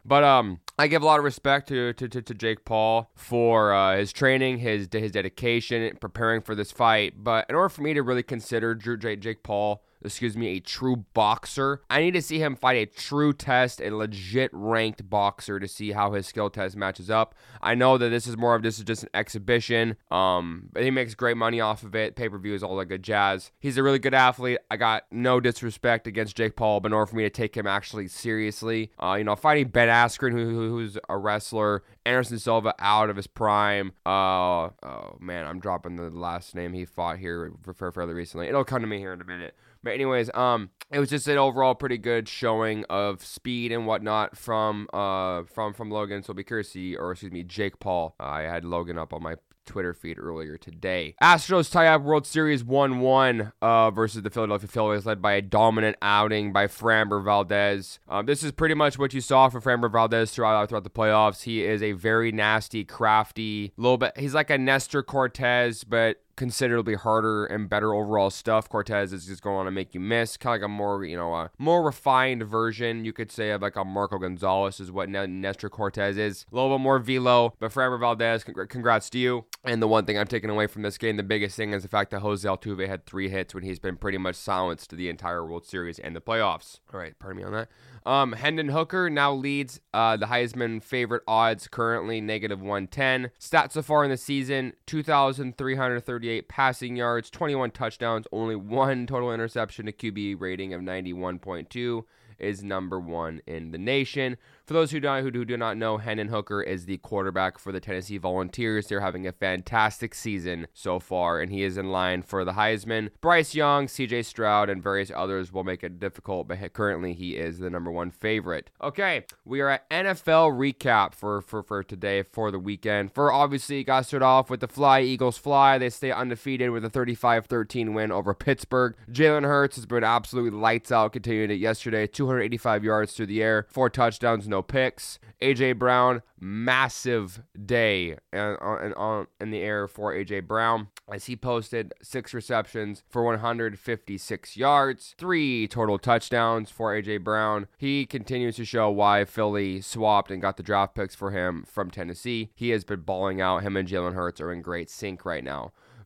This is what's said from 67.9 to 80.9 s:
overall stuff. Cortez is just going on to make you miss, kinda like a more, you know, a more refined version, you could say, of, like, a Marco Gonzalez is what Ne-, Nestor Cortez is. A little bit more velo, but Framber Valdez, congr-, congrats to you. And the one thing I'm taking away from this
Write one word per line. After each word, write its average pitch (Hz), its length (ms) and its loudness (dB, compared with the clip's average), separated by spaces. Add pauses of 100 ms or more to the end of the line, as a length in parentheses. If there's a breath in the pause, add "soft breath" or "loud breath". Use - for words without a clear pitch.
overall 104 360 2
stuff. 110 360 0
Cortez 101 460 -2
is 87 140 -12
just 95 160 -16
going 98 160 -2
on 95 80 -2
to 92 40 -4
make 95 240 -6
you 90 60 -6
miss, 113 380 -2
kinda 123 140 -2
like 107 100 -2
a 104 60 -4
more, 101 360 -4
you 82 120 -8
know, 85 180 -4
a 82 240 -6
more 165 260 2
refined 131 580 2
version, 113 640 -2
you 110 80 -4
could 110 180 -8
say, 107 200 -4
of, 104 100 -2
like, 101 160 -4
a 98 80 -2
Marco 98 340 -2
Gonzalez 95 640 -2
is 92 100 -10
what 92 200 -6
Ne-, 98 160 -4
Nestor 95 420 -6
Cortez 101 480 -2
is. 104 340 -4
A 95 40 -16
little 135 220 2
bit 131 60 -2
more 135 160 4
velo, 123 640 4
but 110 100 -2
Framber 127 300 0
Valdez, 117 440 2
congr-, 95 240 -8
congrats 117 420 0
to 127 80 -4
you. 123 260 0 (180)
And 117 200 0
the 110 40 4
one 110 200 4
thing 104 120 0
I'm 104 80 2
taking 110 220 -4
away 107 180 2
from 107 160 -8
this 104 140 -4